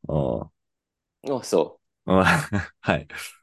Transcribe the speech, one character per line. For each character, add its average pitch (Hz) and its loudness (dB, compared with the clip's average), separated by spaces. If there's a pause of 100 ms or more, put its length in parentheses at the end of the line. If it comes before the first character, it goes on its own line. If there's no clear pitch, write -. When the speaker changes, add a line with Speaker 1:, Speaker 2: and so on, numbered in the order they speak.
Speaker 1:
う - -6
ん。 135 -2
Speaker 2:
あ、 117 -6
そ - 0 (260)
う。 - 2
Speaker 1:
う - 6
ん。 - 6
<laughs> - 0
は 95 2
い。 - -4 (340)